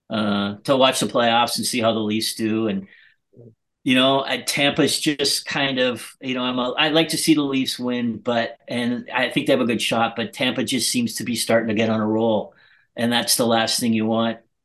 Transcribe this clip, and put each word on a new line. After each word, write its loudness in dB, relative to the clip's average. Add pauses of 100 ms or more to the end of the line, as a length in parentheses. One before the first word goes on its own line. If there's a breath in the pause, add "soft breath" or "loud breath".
uh, -2
to 2
watch 4
the 0
playoffs 2
and -4
see -2
how 2
the -2
Leafs -2
do. -2
And, -4 (960 soft breath)
you 2
know, 4
uh, -4
Tampa's 0
just 0
kind -2
of, -2
you -6
know, -4
I'm -2
a, -2
I'd 2
like 4
to -2
see 4
the 4
Leafs -2
win, -2
but, -2 (120)
and -4
I 0
think -2
they 4
have 4
a 0
good 0
shot, 0
but -6
Tampa -2
just -2
seems -2
to -6
be -4
starting 0
to -2
get 2
on 0
a -2
roll. 0 (400 soft breath)
And -2
that's 0
the 2
last 2
thing 0
you 0
want, 0 (260)